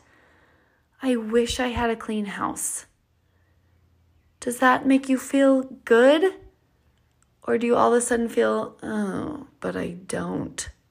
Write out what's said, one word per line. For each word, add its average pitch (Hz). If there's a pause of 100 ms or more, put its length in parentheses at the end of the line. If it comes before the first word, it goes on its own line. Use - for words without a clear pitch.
(1000)
"I 262
wish 233
I 247
had 240
a 226
clean 214
house," - (1500)
does 240
that 254
make 269
you 262
feel 269 (220)
good? 294 (1120)
Or 233
do 226
you 233
all 233
of 240
a -
sudden 233
feel, 220
"Oh, 208 (140)
but 180
I 180
don't," 180 (220)